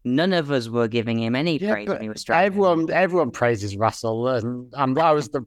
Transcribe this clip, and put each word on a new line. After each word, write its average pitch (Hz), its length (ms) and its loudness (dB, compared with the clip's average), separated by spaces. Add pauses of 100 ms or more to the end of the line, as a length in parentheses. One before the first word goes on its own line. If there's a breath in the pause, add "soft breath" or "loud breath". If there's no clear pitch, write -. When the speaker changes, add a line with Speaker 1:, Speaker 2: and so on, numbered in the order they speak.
Speaker 1:
None 156 280 2
of 156 200 0
us 117 160 0
were 117 180 0
giving 113 320 -2
him 113 160 0
any 151 240 0
Speaker 2:
Yeah, 208 140 -2
Speaker 1:
praise 208 160 -2
Speaker 2:
but 190 60 -2
Speaker 1:
when - 80 -6
he 107 60 -8
was 107 140 -10
driving. 180 240 2
Speaker 2:
everyone, 185 460 2
everyone 170 400 2
praises 101 440 0
Russell, 113 520 0
and, 123 480 -4
and 135 220 0
I 165 120 4
was 147 200 2
the 131 160 -4